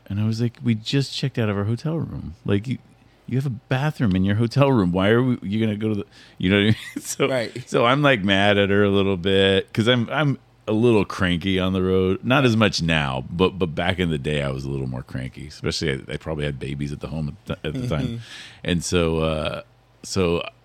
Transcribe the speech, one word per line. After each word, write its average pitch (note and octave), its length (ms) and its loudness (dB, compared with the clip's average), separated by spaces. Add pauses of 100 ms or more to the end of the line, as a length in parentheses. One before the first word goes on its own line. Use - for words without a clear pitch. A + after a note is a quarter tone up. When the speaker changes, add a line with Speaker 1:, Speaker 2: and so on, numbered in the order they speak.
Speaker 1:
And G2+ 120 -4
I G#2+ 60 0
was A2 160 -2
like, A#2+ 220 -4
"We A#2 120 2
just C3+ 400 -2
checked - 240 -6
out A2 100 0
of G2 80 -2
our G2+ 80 0
hotel D3+ 320 -4
room. - 380 -8 (100)
Like, G2+ 220 0
you, B2+ 100 -4 (480)
you A#2+ 120 -4
have C#3 100 -2
a - 20 -4
bathroom B2+ 680 -2
in F#2 80 2
your G2+ 120 2
hotel C3+ 360 2
room. F#2+ 200 4
Why F#2 180 2
are A#2 140 6
we, B2+ 180 0
you G#2 180 -2
gonna A2 180 0
go A2 120 -2
to G#2+ 60 0
the," G2+ 100 -4 (320)
you F2+ 140 0
know G#2 60 4
what G2+ 40 6
I G2+ 60 4
mean? A2 80 4 (100)
<laughs> - 160 -12
So, - 260 -2
Speaker 2:
Right. B2 420 -4
Speaker 1:
so B2 160 2
I'm, C#3 180 4
like, C3 200 4
mad G2+ 360 4
at G2 100 2
her G2+ 140 4
a G2+ 80 4
little G2 260 2
bit G2 560 2
'cause A2+ 140 2
I'm, A#2+ 240 4
I'm C#3 260 0 (300)
a G#2+ 60 0
little A2 320 4
cranky F#2 540 0
on F#2 140 0
the F#2 80 0
road. F#2 420 2
Not C3 220 2
as A2+ 100 4
much G#2 280 2
now, C#2+ 480 0
but, F2+ 260 0
but E2+ 160 -2
back F2 260 -2
in F2 120 0
the D#2 80 -2
day, D2 240 -2
I C#2 80 -4
was C2+ 120 -8
a C2+ 60 -6
little C2+ 180 -4
more B1+ 140 -8
cranky. B1+ 460 -12
Especially, D#2 460 -4
I, C2 200 -10
I D#2 40 -6
probably D2+ 280 -6
had C#2+ 140 -6
babies C#2+ 320 -6
at D2 80 -10
the - 80 -10
home D2 220 -6
at - 160 -16 (180)
the, - 40 -6
at - 60 -6
the B2 140 -6
time. A#2+ 200 -2
Speaker 2:
Mm-hmm. A#2 100 -8 (480)
Speaker 1:
And E2+ 180 -2
so, E2 360 0
uh, D#2+ 420 -4 (420)
so E2+ 400 -2 (220)